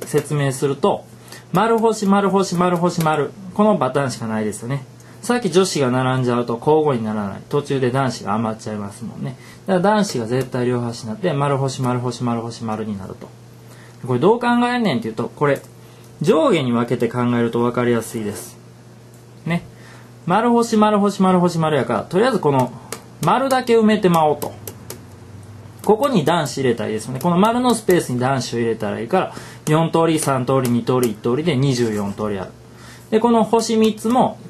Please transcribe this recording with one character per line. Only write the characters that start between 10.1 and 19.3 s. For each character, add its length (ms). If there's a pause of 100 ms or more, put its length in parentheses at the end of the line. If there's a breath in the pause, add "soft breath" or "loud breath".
が 60
絶 240
対 160
両 140
端 220
に 60
な 60
っ 40
て、 140
丸 240
星、 260
丸 160
星、 240
丸 200
星、 200
丸 220
に 120
な 120
る 80
と。 120 (760 loud breath)
こ 80
れ 60
ど 140
う 60
考 60 (200)
え 120
ん 40
ね 120
ん 40
っ 20
て 80
い 40
う 20
と、 200
こ 120
れ、 140 (600 loud breath)
上 300
下 120
に 100
分 140
け 100
て 120
考 160 (120)
え 60
る 80
と 100
分 120
か 120
り 80
や 100
す 160
い 60
で 80
す。 240 (920)